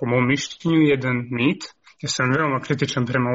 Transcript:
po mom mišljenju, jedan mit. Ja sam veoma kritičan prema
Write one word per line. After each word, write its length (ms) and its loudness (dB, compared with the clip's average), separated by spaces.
po 60 -2
mom 200 2
mišljenju, 540 0
jedan 360 2
mit. 460 -2
Ja 60 -6
sam 280 0
veoma 240 0
kritičan 460 -2
prema 280 0